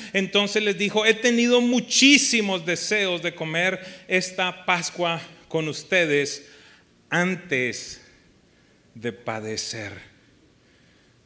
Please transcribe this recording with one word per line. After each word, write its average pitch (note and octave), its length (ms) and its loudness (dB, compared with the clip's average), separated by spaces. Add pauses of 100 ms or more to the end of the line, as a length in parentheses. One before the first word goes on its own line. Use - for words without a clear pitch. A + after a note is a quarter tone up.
(140)
Entonces G3+ 480 0
les G3+ 160 -2
dijo, G#3 260 4
"He A3 80 6
tenido A#3+ 480 4
muchísimos A#3+ 1040 4
deseos F3+ 560 -2
de E3 140 -6
comer E3+ 500 -4 (240)
esta F#3 560 -2
Pascua E3+ 560 -2 (280)
con D#3+ 200 -2
ustedes D3 800 -2 (600)
antes D#3 920 -4 (920)
de A2+ 180 -8
padecer. A2 800 -8 (1300)